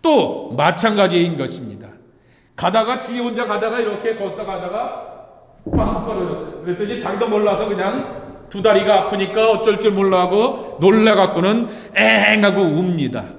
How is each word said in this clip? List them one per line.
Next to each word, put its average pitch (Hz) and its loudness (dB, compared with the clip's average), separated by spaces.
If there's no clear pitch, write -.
또 - 2
마찬가지인 175 2
것입니다. 113 -10
가다가 220 0
지 247 -8
혼자 240 -4
가다가 220 -2
이렇게 220 -2
걷다 202 -8
가다가 190 -8
꽝 214 0
떨어졌어요. 180 -6
그랬더니 202 -6
자기도 220 -4
몰라서 208 0
그냥 202 -6
두 196 -10
다리가 202 4
아프니까 220 0
어쩔 226 2
줄 220 2
몰라 190 2
하고 202 0
놀래갖고는 214 4
엥 214 4
하고 202 2
웁니다. 151 0